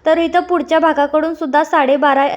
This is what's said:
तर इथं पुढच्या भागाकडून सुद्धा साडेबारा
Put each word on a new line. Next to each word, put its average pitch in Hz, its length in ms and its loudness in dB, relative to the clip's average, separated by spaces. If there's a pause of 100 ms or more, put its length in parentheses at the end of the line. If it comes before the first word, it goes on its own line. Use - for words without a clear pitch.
तर 330 120 2
इथं 339 220 0
पुढच्या 339 380 -2
भागाकडून 311 560 0
सुद्धा 302 300 -2
साडेबारा 277 720 2